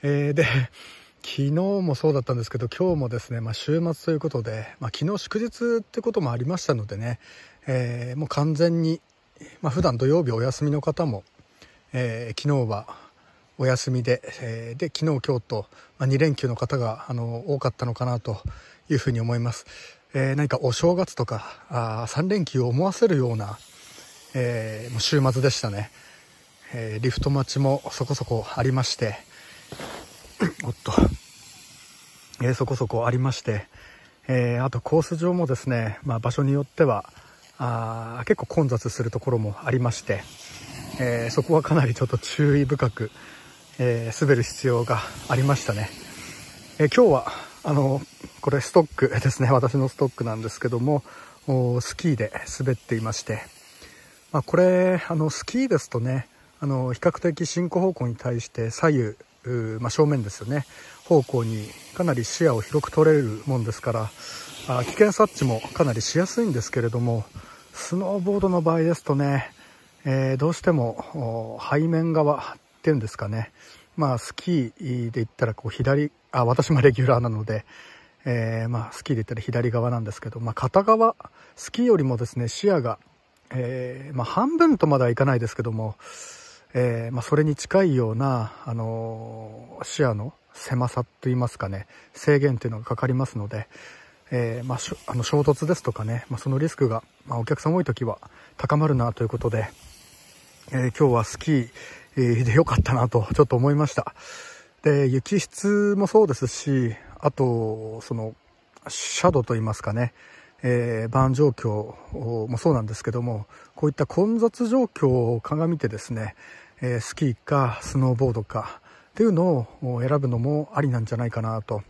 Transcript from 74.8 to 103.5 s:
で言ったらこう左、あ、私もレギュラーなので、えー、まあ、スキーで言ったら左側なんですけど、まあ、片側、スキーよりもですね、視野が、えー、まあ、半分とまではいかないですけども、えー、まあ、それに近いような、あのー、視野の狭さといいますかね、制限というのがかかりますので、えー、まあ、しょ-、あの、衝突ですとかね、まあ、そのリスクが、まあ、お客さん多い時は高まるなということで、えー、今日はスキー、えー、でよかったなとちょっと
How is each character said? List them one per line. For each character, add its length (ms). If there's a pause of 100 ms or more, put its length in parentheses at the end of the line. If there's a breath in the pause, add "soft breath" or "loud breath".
で 40
言 100
っ 20
た 180
ら 80
こ 140
う 20
左、 440 (180)
あ、 140
私 260
も 80
レ 140
ギ 100
ュ 40
ラ 100
ー 20
な 80
の 160
で、 220 (580 loud breath)
え 440
ー、 20
ま 180
あ、 60
ス 100
キ 100
ー 20
で 80
言 0
っ 40
た 80
ら 60
左 280
側 200
な 100
ん 60
で 80
す 80
け 80
ど、 100
ま 120
あ、 20
片 300
側、 340 (400 loud breath)
ス 160
キ 80
ー 40
よ 120
り 80
も 100
で 100
す 140
ね、 80
視 200
野 140
が、 180 (500)
え 640
ー、 20
ま 60
あ、 40
半 300
分 220
と 100
ま 100
で 60
は 60
い 60
か 100
な 100
い 40
で 80
す 100
け 60
ど 100
も、 220 (800 loud breath)
え 380
ー、 20
ま 60
あ、 20
そ 140
れ 80
に 140
近 260
い 120
よ 160
う 40
な、 380 (120)
あ 80
の 1080
ー、 40
視 180
野 120
の 180 (200)
狭 340
さ 160 (160)
と 80
い 60
い 20
ま 140
す 100
か 80
ね、 180 (280 loud breath)
制 260
限 180
と 100
い 20
う 20
の 80
が 60
か 100
か 120
り 60
ま 120
す 120
の 120
で、 180 (640 loud breath)
え 320
ー、 20
ま 100
あ、 20
し 160
ょ-、 40 (100)
あ 80
の、 80
衝 180
突 240
で 100
す 80
と 80
か 140
ね、 240
ま 80
あ、 20
そ 100
の 100
リ 100
ス 60
ク 120
が、 160 (220)
ま 100
あ、 40
お 60
客 140
さ 100
ん 60
多 60
い 20
時 220
は 140 (360 loud breath)
高 220
ま 100
る 80
な 160
と 140
い 0
う 20
こ 100
と 120
で、 200 (1000)
え 180
ー、 100
今 120
日 40
は 100
ス 160
キ 120
ー、 180 (480 loud breath)
え 40
ー、 220
で 120
よ 100
か 100
っ 80
た 100
な 140
と 260
ち 60
ょ 40
っ 40
と 80